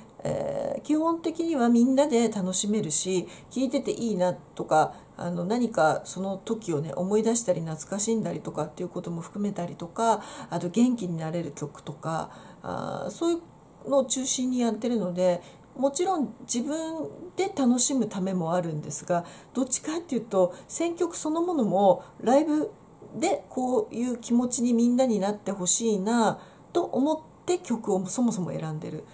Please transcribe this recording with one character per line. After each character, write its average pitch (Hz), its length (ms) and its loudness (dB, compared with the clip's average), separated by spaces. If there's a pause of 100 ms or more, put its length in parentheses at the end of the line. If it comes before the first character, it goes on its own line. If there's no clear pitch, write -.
(240)
え - 540 -2
ー、 - 40 -8
基 302 140 0
本 330 240 0
的 330 240 -4
に 330 100 0
は 240 140 4
み 233 160 8
ん 262 100 4
な 285 140 6
で 233 220 4
楽 185 240 -2
し 208 140 0
め 208 140 0
る 160 80 -2
し、 180 380 0 (220)
聴 262 160 0
い 254 40 0
て 285 100 2
て 208 100 -4
い 226 220 -2
い 185 40 0
な 180 160 2
と - 320 -10
か、 156 300 4 (240)
あ 175 120 -6
の、 175 140 -2
何 226 260 0
か 156 340 4
そ - 160 -8
の 190 220 -4
時 226 300 -4
を 143 80 0
ね、 160 140 -6
思 190 240 0
い 220 40 4
出 226 140 4
し - 80 0
た 185 80 2
り 165 80 2
懐 160 260 -6
か 196 120 -4
し 226 160 2
ん 220 80 0
だ 170 100 -2
り 160 80 -6
と 147 100 -8
か 151 120 -4
っ 151 80 -4
て - 120 -10
い 180 40 -6
う - 20 -8
こ 175 140 -8
と 170 80 -8
も 165 100 -4
含 202 220 -8
め 202 100 -2
た 175 120 -6
り 170 120 -8
と 170 100 -12
か、 226 360 2 (260)
あ 165 100 -2
と 175 120 -2
元 240 260 4
気 190 120 -4
に 165 100 -4
な 160 120 -4
れ 170 120 -2
る 151 100 -8
曲 - 300 -10
と 156 100 -10
か、 - 380 -6 (320)
あ - 460 -6
ー、 - 20 -6
そ 339 180 -2
う 339 60 2
い 330 40 -4 (480)
う - 40 -8
の 277 80 4
を 262 80 4
中 262 180 -2
心 254 260 0
に 254 100 0
や 233 100 2
っ 214 60 -2
て 233 120 -4
る 240 100 0
の 180 140 -2
で、 180 300 2 (340)
も 269 140 2
ち 349 160 0
ろ 370 120 2
ん 262 240 -2
自 - 240 -2
分 320 420 -4 (280)
で 381 180 0
楽 254 240 4
し 269 140 2
む 254 140 0
た 202 160 -4
め 190 100 -2
も 170 220 0
あ 180 60 2
る 170 120 -4
ん 151 80 -4
で 147 100 -10
す 147 140 -8
が、 175 220 0 (260)
ど 247 100 -2
っ 262 40 0
ち - 160 0
か 320 160 -4
っ - 20 -4
て 302 140 -6
い 233 40 0
う - 40 0
と 190 320 2 (140)
選 339 280 -2
曲 339 220 -2
そ 311 120 -2
の 330 120 0
も 359 100 0
の 277 120 2
も 190 400 4 (180)
ラ 247 160 6
イ 320 60 4
ブ 302 260 0 (480)
で 294 320 0
こ 254 400 0
う - 40 -14
い 240 140 -2
う 240 80 -2
気 240 160 -4
持 240 160 4
ち 240 140 0
に 247 100 2
み 233 160 4
ん 247 80 4
な 262 80 4
に 226 160 2
な 196 100 0
っ 214 40 -2
て 196 180 -6
ほ 185 140 -4
し 226 280 2
い 196 40 0
な 220 400 2 (340)
と 349 120 2
思 285 300 2
っ 311 60 -6 (240)
て 359 140 0
曲 208 360 -2
を 185 120 0
そ 247 160 0
も 233 100 4
そ 175 80 -4
も 160 120 -4
選 156 200 -6
ん 156 80 -6
で 170 100 -10
る。 156 240 -10